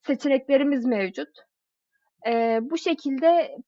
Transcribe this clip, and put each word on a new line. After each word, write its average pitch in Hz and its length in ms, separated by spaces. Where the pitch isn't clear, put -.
seçeneklerimiz 277 840
mevcut. 214 440
E, 226 340
bu 294 160
şekilde 320 800